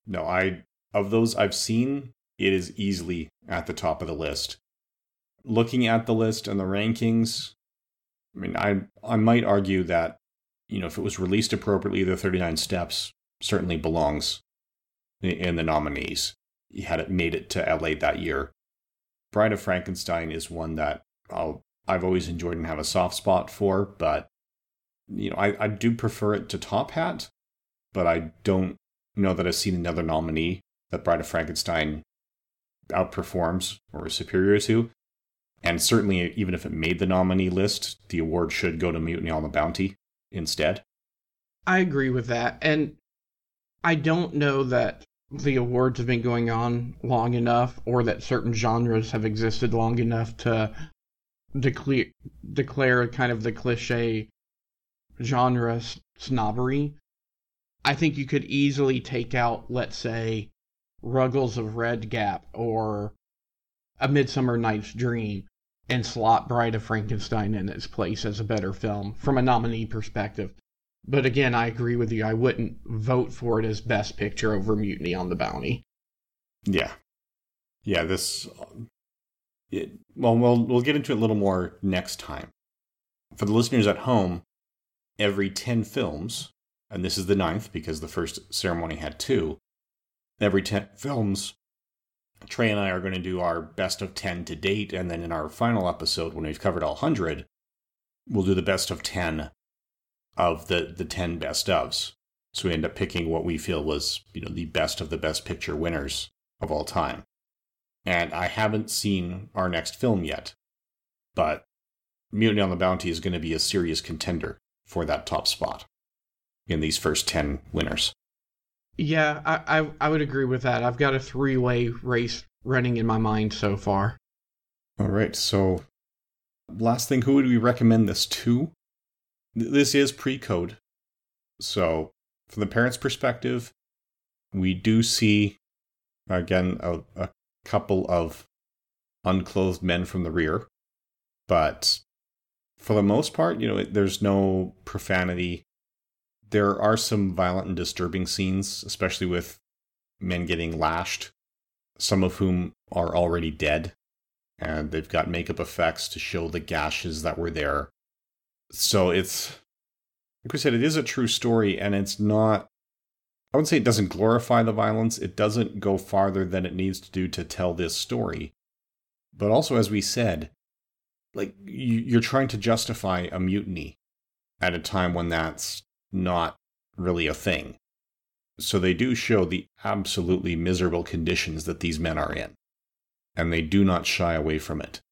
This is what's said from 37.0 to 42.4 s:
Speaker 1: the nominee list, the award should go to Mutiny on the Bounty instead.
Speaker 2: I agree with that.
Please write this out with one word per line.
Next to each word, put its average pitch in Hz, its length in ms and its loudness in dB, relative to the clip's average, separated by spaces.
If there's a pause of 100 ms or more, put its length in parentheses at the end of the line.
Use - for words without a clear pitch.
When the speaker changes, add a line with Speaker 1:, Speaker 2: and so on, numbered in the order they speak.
Speaker 1:
the 95 60 2
nominee 92 440 4
list, 95 480 0 (120)
the 87 100 0
award 80 320 0
should 82 260 -2
go 85 140 0
to 82 80 -4
Mutiny 80 300 -4
on 78 120 -2
the 78 60 -4
Bounty 80 480 0 (340)
instead. 80 540 -2 (840)
Speaker 2:
I 185 140 4
agree 139 300 2
with 123 180 -2
that. 120 340 0